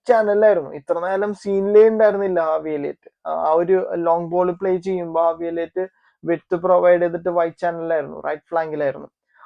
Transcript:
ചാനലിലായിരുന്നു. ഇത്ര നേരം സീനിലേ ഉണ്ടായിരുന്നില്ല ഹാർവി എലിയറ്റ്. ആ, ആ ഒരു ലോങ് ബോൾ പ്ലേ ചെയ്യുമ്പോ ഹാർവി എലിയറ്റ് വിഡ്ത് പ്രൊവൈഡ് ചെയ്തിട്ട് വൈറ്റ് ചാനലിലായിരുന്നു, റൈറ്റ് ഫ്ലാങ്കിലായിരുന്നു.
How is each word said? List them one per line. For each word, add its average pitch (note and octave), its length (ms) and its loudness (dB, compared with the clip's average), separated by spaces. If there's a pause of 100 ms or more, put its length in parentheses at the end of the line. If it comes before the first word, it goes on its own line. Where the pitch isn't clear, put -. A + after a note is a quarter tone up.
ചാനലിലായിരുന്നു. G#3 640 4
ഇത്ര D3+ 280 -6
നേരം G3 360 -4
സീനിലേ G3+ 540 4
ഉണ്ടായിരുന്നില്ല G3+ 520 0
ഹാർവി D#3 300 -2
എലിയറ്റ്. C#3+ 400 -8 (160)
ആ, D#3+ 40 -6
ആ D#3+ 220 -2
ഒരു F3+ 420 2
ലോങ് E3+ 320 0
ബോൾ F3+ 260 0
പ്ലേ F#3 240 -2
ചെയ്യുമ്പോ F3 460 -4
ഹാർവി E3 240 -2
എലിയറ്റ് E3+ 420 -6 (360)
വിഡ്ത് E3 320 -2
പ്രൊവൈഡ് F3+ 460 4
ചെയ്തിട്ട് F3 260 -2
വൈറ്റ് E3+ 280 -2
ചാനലിലായിരുന്നു, E3 640 -4
റൈറ്റ് D3+ 280 -8
ഫ്ലാങ്കിലായിരുന്നു. D3+ 600 -4 (380)